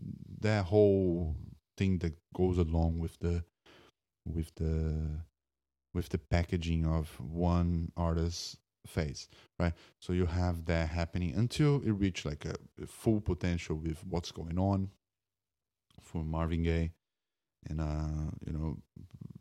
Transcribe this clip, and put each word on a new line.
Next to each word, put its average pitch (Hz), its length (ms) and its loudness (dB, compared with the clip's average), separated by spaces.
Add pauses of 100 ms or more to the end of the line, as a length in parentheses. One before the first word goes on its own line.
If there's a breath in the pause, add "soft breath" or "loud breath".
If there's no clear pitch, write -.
(420)
that 107 240 2
whole 92 720 6 (420)
thing 95 220 4
that 82 140 -2 (220)
goes 92 220 2
along 82 420 4
with 82 200 -6
the, 85 240 0 (840 loud breath)
with 80 300 -4
the, 80 640 -2 (720)
with 90 160 -2
the 92 80 2
packaging 85 680 0
of 80 220 0 (140)
one 85 760 2
artist's 85 640 -2 (300)
face, 73 420 -4 (300 loud breath)
right? 87 140 2 (280 loud breath)
So - 100 -6
you 90 140 2
have 87 400 0
that 82 240 0
happening 85 460 -2
until 143 460 2
it 110 100 0
reached, 95 340 0
like, 76 180 -8
a, - 120 -6 (260)
a 82 60 -10
full 110 340 0
potential 87 560 -2
with 80 280 -6
What's 87 260 -4
Going 82 280 -6
On 95 300 2 (1120)
for 82 220 -8
Marvin 80 400 -2
Gaye, 82 280 2 (760)
and, 80 140 -4
uh, 76 500 -4 (140)
you 80 80 -6
know, 78 240 -4 (640)